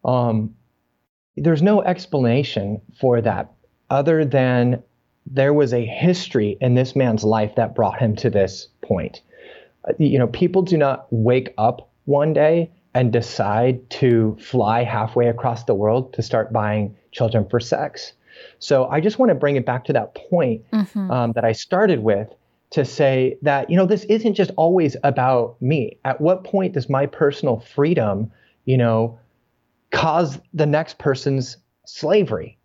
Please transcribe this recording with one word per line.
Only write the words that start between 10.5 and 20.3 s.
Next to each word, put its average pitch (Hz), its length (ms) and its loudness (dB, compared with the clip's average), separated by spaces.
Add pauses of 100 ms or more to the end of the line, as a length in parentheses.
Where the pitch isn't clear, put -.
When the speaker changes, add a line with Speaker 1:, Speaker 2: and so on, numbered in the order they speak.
Speaker 1:
do 180 140 0
not 139 340 0
wake 123 460 0
up 113 340 -2 (140)
one 147 280 0
day 160 380 2 (240)
and 127 180 2
decide 117 800 -2
to 113 500 2
fly 117 440 0
halfway 120 440 0
across 117 360 -4
the 113 100 0
world 110 380 0
to 113 100 -6
start 110 300 -2
buying 107 420 -2 (160)
children 110 380 0
for 120 100 0
sex. - 540 -6 (460)
So 131 280 2
I 147 140 -2
just 214 180 -2
want 254 120 4
to 165 40 4
bring 143 220 0
it 123 100 -2
back 127 200 -4
to 156 80 -2
that 110 200 -2
point, 131 560 -2